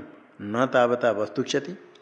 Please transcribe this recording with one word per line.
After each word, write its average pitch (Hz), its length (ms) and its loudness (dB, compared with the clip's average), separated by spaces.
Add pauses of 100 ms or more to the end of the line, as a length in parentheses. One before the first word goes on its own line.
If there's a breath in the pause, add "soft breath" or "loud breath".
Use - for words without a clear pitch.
(420)
न 110 240 0
तावता 123 440 2
वस्तु 107 320 -2
क्षति। 143 360 -4 (240 soft breath)